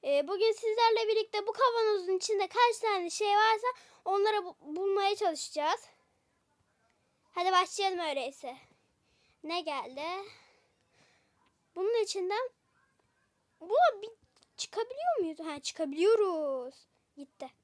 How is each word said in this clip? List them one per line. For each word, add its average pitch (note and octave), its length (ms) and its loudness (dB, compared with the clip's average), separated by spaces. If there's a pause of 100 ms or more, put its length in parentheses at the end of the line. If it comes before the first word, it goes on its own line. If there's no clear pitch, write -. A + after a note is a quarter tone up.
Ee, C#4+ 240 2
bugün G4+ 240 2
sizlerle A4+ 560 2
birlikte G#4+ 400 -2
bu A4+ 60 -4
kavanozun G#4+ 640 2
içinde G4 300 -2
kaç A#4+ 340 2
tane G4 280 -2
şey G4+ 280 0
varsa A4 300 2 (380)
onları G4+ 400 0
bu-, F4+ 160 -16
bulmaya G4 540 -2
çalışacağız. E4+ 640 -2 (1500)
Hadi F4+ 200 8
başlayalım F#4 480 4
öyleyse. C4+ 580 -4 (880)
Ne E4+ 180 -4
geldi? C#4 420 -8 (1700)
Bunun G#4+ 280 0
içinden G4 460 -4 (1120)
bu F4+ 140 -4 (260)
bir G#4+ 80 -14 (480)
çıkabiliyor C5 640 -4
muyuz? D#4+ 200 -4
Ha, D#4 200 -10
çıkabiliyoruz. D#4 1160 -2 (400)
Gitti. C#4 340 -16 (140)